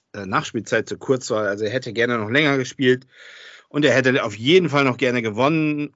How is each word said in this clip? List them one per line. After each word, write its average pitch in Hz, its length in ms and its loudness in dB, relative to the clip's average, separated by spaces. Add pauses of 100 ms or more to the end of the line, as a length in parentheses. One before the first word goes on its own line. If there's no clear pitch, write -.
(140)
äh, 98 120 -12
Nachspielzeit 113 640 -4
zu 95 80 -8
kurz 127 340 -4
war. 107 160 -2
Also 104 160 -4
er 107 80 -4
hätte 127 220 -6
gerne 120 240 0
noch 107 120 -4
länger 139 280 2
gespielt 127 500 0 (600)
und 147 160 0
er 123 80 6
hätte 127 300 2
auf 107 120 -6
jeden 156 320 4
Fall 139 160 2
noch 123 140 0
gerne 123 240 0
gewonnen 147 720 0